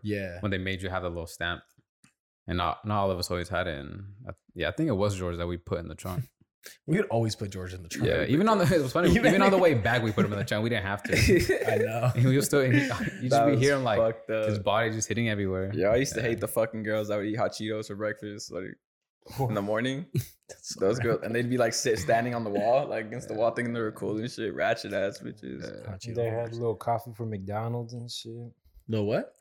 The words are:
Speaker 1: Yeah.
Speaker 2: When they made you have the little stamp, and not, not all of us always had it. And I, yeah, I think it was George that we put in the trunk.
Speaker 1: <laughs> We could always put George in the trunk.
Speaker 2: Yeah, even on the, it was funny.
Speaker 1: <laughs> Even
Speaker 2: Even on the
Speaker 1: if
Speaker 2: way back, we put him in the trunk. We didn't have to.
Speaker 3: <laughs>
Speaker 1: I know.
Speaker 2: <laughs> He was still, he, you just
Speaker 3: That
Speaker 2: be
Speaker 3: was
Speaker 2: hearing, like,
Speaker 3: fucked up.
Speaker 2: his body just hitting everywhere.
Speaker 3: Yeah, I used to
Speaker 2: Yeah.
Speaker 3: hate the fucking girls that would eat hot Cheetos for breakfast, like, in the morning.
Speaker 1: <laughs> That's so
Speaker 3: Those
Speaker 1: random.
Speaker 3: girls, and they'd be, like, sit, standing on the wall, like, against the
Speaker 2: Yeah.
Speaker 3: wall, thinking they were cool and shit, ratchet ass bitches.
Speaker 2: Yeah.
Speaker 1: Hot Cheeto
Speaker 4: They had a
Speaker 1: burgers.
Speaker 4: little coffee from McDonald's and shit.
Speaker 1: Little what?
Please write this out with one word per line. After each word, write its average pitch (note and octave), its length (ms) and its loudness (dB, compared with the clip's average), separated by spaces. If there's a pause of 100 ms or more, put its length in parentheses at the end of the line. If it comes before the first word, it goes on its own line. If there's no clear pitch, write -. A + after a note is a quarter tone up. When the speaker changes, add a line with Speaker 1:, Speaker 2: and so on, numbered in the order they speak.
Speaker 1:
Yeah. G2 380 -4
Speaker 2:
When G2+ 100 0
they F#2 80 0
made F#2 240 -4
you F#2+ 60 -6
have F#2 140 -2
the F2 60 -4
little E2+ 180 -6
stamp, E2+ 360 -6 (840)
and F2 100 -2
not, F2 280 -2
not G#2 160 0
all G2 100 2
of F2+ 60 0
us F2 140 -6
always F2 180 -4
had F2+ 180 -2
it. D2 120 -6
And E2+ 240 -12 (240)
I, F#2+ 40 -10 (220)
yeah, D#2 160 -2
I - 20 -2
think D#3+ 180 -2
it B2 40 2
was G2+ 240 2
George F2 200 -4
that E2+ 100 -4
we F2 100 -4
put E2+ 220 -6
in E2+ 100 -10
the D#2 60 -12
trunk. F#2+ 340 -8
Speaker 1:
<laughs> - 40 -20 (540)
We D#3 80 2
could G#3 120 2
always A2+ 280 0
put G2+ 140 -6
George F#2 240 -10
in F2+ 100 -12
the E2 60 -16
trunk. - 180 0
Speaker 2:
Yeah, D#2 160 4
even D#3+ 240 4
on A3 100 4
the, F3+ 60 2
it D#3+ 180 4
was B2+ 120 -2
funny. F3 160 4
Speaker 1:
<laughs> - 20 8
Even G#3 140 6
Speaker 2:
Even G3 160 6
on G3 100 8
the F#3+ 60 6
Speaker 1:
if F3+ 60 6
Speaker 2:
way E3 100 8
back, A#2 280 2
we A2 120 0
put - 120 2
him G#2 60 -2
in G2+ 80 -2
the - 60 -2
trunk. G#2+ 180 0
We A#2 60 0
didn't G#2+ 160 0
have G2+ 180 -4
to. - 100 -2
Speaker 3:
<laughs> G#3+ 560 4
Speaker 1:
I G#2+ 80 2
know. A#2 380 0
Speaker 2:
<laughs> - 0 -
He C3 220 6
was C#3 80 4
still, C#3+ 160 4
he, C3 60 4 (100)
you C#4+ 100 4
just - 440 -4
Speaker 3:
That A#2 160 6
Speaker 2:
be - 40 6
Speaker 3:
was B2 80 4
Speaker 2:
hearing, C3+ 240 4
like, A2 160 2
Speaker 3:
fucked A2+ 300 0
up. A2 180 0
Speaker 2:
his G#2 120 0
body G#2+ 320 2
just A2 180 -4
hitting A2+ 180 0
everywhere. G2 460 0
Speaker 3:
Yeah, F2+ 160 2
I A#2 80 4
used C3+ 160 0
to A2+ 80 -2
Speaker 2:
Yeah. A#2+ 60 0
Speaker 3:
hate A2+ 120 0
the A2 80 -2
fucking A2 360 -2
girls G#2+ 260 -2
that G#2 80 0
would G2+ 80 -2
eat G#2+ 100 -2
hot G#2 160 0
Cheetos G#2+ 360 -6
for G#2 100 -10
breakfast, G#2+ 520 -8
like, F#2+ 280 -10 (720)
in G#2+ 60 -4
the G2+ 60 0
morning. B2 480 -2
Speaker 1:
<laughs> - 40 -10 (340)
That's - 280 -14
so - 40 -14
Speaker 3:
Those G#2+ 200 2
Speaker 1:
random. B2 40 -2 (140)
Speaker 3:
girls, - 80 -8
and A2+ 100 -4
they'd A#2+ 140 0
be, B2+ 80 0
like, A2+ 160 2
sit, A2+ 260 0
standing A#2+ 340 2
on A#2 120 -4
the G#2 40 -4
wall, A2+ 380 2
like, A2 200 -4
against A#2 200 -10
the A2 60 -8
Speaker 2:
Yeah. G#2+ 80 -2
Speaker 3:
wall, A#2 100 4
thinking A#2+ 220 -2
they A#2 80 -2
were G#2+ 100 -2
cool G#2 260 -4
and A#2 140 -4
shit, G2+ 240 -4
ratchet G2+ 380 0
ass G2 260 -2
bitches. C2 440 -12
Speaker 2:
Yeah. - 280 -12
Speaker 1:
Hot F#2 80 -12
Cheeto A#2 160 -10
Speaker 4:
They A#2 140 0
had A2 40 -2
a A#2 100 -4
Speaker 1:
burgers. A#2 160 -8
Speaker 4:
little A#2 180 0
coffee A#2 360 -4
from A2+ 160 -8
McDonald's A2+ 600 -6
and A#2+ 180 -12
shit. A#2 440 -12 (340)
Speaker 1:
Little G#2+ 200 0
what? C#3+ 340 -2